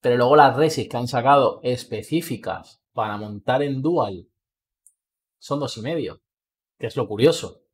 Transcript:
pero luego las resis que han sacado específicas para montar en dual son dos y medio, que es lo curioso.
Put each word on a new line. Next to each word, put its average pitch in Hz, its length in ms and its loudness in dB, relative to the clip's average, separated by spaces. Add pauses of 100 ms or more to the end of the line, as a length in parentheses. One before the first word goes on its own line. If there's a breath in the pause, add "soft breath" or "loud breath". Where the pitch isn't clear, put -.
pero 123 160 2
luego 123 200 4
las 139 200 8
resis 151 320 0
que - 80 -8
han 123 120 -4
sacado 135 560 2
específicas 120 1160 -6 (120)
para 107 240 -4
montar 107 460 -2
en 135 200 -4
dual 131 460 -2 (1080)
son 143 220 -6
dos 139 180 -8
y 110 40 -12
medio, 135 380 -6 (580)
que - 80 -8
es 110 100 -6
lo 101 120 -4
curioso. 110 640 0